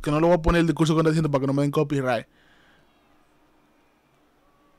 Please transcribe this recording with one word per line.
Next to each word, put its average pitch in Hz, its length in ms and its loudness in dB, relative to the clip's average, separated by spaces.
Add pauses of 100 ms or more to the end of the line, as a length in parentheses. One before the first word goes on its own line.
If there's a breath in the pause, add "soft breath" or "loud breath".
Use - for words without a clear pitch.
que 151 80 -2
no 151 80 0
lo 165 80 2
voy 175 80 4
a 165 80 -2
poner 170 180 2
el 165 60 2
discurso 156 260 0
que 156 60 2
está 160 100 2
diciendo 156 220 0
para 139 100 0
que 135 60 -2
no 135 60 -2
me 143 100 0
den 143 80 -2
copyright. 139 560 -2 (2500 soft breath)